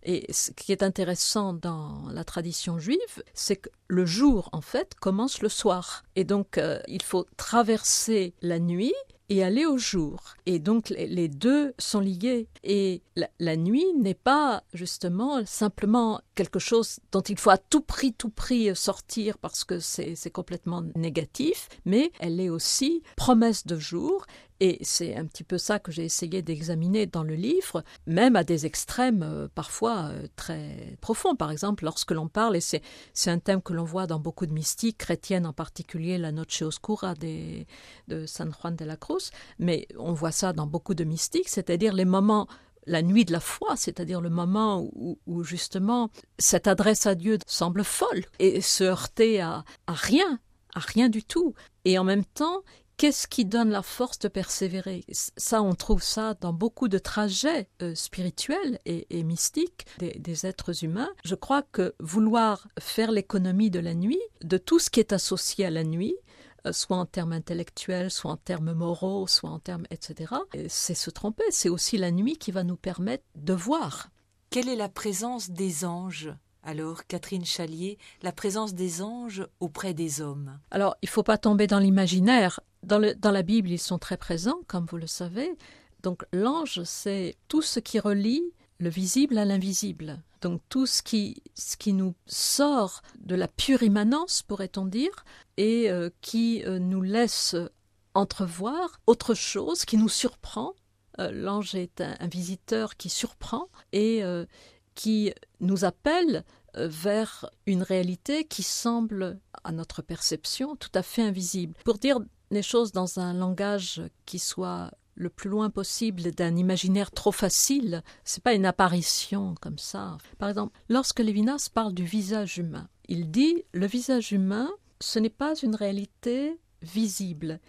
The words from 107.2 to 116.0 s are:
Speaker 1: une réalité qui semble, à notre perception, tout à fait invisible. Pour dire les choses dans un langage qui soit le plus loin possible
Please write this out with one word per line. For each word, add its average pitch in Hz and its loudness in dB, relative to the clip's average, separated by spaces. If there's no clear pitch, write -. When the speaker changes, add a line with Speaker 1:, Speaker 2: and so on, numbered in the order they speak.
Speaker 1:
une 185 2
réalité 185 0
qui - -8
semble, 214 -2
à 170 -6
notre 160 -8
perception, 247 -6
tout - -14
à 185 2
fait - -2
invisible. 180 -2
Pour 226 2
dire 262 2
les 208 0
choses 233 2
dans 185 -4
un 180 -2
langage 185 -2
qui 180 -10
soit 175 -6
le 175 -6
plus - -8
loin 214 0
possible 190 -4